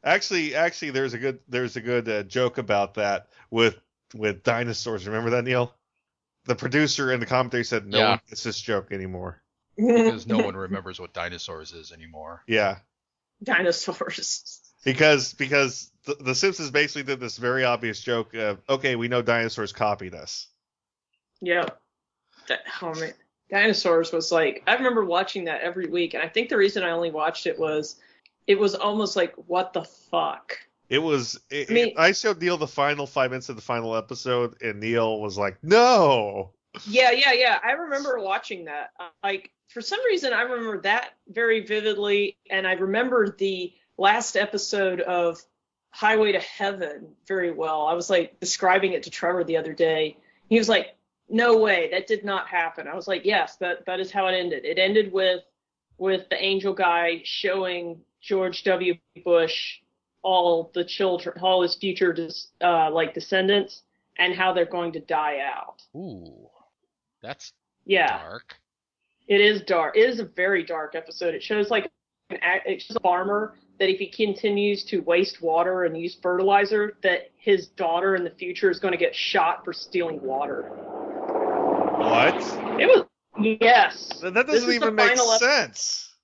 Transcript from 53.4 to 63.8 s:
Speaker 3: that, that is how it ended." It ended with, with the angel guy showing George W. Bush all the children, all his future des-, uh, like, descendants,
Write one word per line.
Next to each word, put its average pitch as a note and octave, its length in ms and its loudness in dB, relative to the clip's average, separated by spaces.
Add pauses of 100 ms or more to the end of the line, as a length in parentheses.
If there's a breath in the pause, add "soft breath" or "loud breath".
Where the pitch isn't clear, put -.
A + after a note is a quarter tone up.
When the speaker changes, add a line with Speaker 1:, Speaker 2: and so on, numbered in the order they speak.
Speaker 3:
that, F3+ 300 -4
that F#3 140 -4
is F#3 100 -6
how G3 180 0
it F#3 60 2
ended." E3+ 300 -2
It E3 140 -2
ended G3 340 4
with, F#3 300 2 (560)
with F#3 320 -2
the - 120 -4
angel G3 300 0
guy E3+ 520 0
showing F3+ 760 -4 (220)
George F#3 420 -2
W. F3+ 300 2 (300)
Bush E3 540 2 (440)
all F3 500 2
the F3+ 120 -2
children, F3 580 -2
all F#3 200 4
his F3 120 0
future F3+ 400 0
des-, D#3+ 340 -8 (140)
uh, E3 280 4
like, E3 220 0
descendants, F#3+ 680 0 (360)